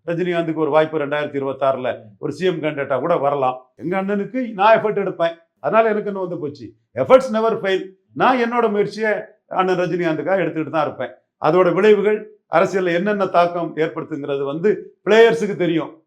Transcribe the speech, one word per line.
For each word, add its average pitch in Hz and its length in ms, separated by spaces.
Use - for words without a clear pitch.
ரஜினிகாந்துக்கு 170 480
ஒரு 151 160
வாய்ப்பு 156 280
ரெண்டாயிரத்தி 143 380
இருபத்தாறுல 135 640
ஒரு 143 140
சி 170 140
எம் 165 160
கேண்டிடேட்டா 143 360
கூட 165 180
வரலாம். 135 600
எங்க 180 260
அண்ணனுக்கு 208 500
நான் 214 240
எஃபர்ட் 202 220
எடுப்பேன், 170 360
அதனால 220 280
எனக்கு 208 180
என்ன 196 140
வந்து 175 180
போச்சு? 120 340
Efforts 214 380
never 220 300
fail. 190 240
நான் 240 240
என்னோட 233 320
முயற்சியை 208 420
அண்ணன் 185 300
ரஜினிகாந்துக்காக 170 600
எடுத்துக்கிட்டு 156 320
தான் 151 160
இருப்பேன். 123 280
அதோட 175 300
விளைவுகள் 208 540
அரசியல்ல 180 440
என்னென்ன 196 320
தாக்கம் 175 500
ஏற்படுத்துங்கிறது 143 680
வந்து 165 600
பிளேயர்ஸுக்கு 208 520
தெரியும், 160 500